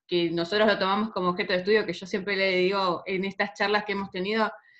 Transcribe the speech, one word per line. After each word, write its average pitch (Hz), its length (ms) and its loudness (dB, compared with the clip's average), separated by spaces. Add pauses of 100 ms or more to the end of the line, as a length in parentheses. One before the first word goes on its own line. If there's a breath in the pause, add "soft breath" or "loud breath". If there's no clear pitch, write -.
que 170 240 2
nosotros 190 360 2
lo 202 100 4
tomamos 202 340 0
como 185 180 0
objeto 185 240 -2
de 180 60 2
estudio, 202 260 2
que 170 80 -4
yo 190 120 -10
siempre 196 300 -4
le 190 220 2
digo 185 480 0
en 190 200 -2
estas 202 280 -4
charlas 208 320 0
que 202 80 -2
hemos 196 180 -6
tenido, 208 400 0 (280 loud breath)